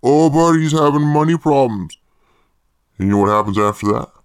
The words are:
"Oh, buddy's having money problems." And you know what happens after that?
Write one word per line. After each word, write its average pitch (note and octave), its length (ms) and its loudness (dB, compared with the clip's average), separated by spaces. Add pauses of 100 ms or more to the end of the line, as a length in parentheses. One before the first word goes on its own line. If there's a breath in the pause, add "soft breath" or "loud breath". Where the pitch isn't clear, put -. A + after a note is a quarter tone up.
"Oh, D3+ 260 2
buddy's D#3+ 440 0
having D3 340 0
money D#3 320 0
problems." A#2+ 580 -2 (1000)
And G2 80 -2
you G2+ 80 2
know G2+ 60 2
what G2 80 2
happens G#2 280 -2
after G#2 360 -2
that? - 180 -6 (140)